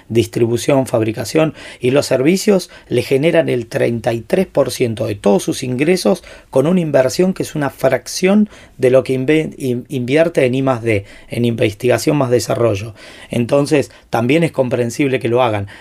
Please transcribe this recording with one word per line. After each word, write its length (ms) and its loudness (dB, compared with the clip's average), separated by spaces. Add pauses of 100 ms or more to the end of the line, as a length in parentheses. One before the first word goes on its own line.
distribución, 760 0
fabricación, 680 -2 (260)
y 120 0
los 160 2
servicios 640 2 (180)
le 140 0
generan 480 0
el 160 -4
treinta 480 -2
y 80 -6
tres 240 0
por 240 0
ciento 360 -4
de 80 -6
todos 280 0
sus 200 -6
ingresos 600 0 (240)
con 180 2
una 140 2
inversión 540 2
que 80 -6
es 120 -10
una 140 -2
fracción 800 0 (300)
de 100 2
lo 160 4
que 80 -4
inve-, 460 0
in-, 320 -4
invierte 560 0
en 80 0
I 80 0
más 200 0
D, 220 0 (240)
en 160 -2
investigación 720 0
más 140 -2
desarrollo. 640 0 (340)
Entonces, 640 0 (180)
también 340 2
es 100 0
comprensible 680 -2
que 80 -4
lo 140 4
hagan. 240 0 (140)